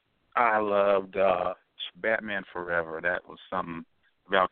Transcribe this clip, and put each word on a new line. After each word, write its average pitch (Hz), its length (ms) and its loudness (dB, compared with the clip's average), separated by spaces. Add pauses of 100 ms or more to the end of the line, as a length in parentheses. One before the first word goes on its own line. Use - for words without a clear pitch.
(380)
I 113 220 4
loved, 101 580 2
uh, 90 360 2 (480)
Batman 107 420 -2 (100)
Forever. 85 500 -4
That 87 240 -2
was 80 120 -18 (100)
something. 85 340 -6 (460)
Val 92 220 4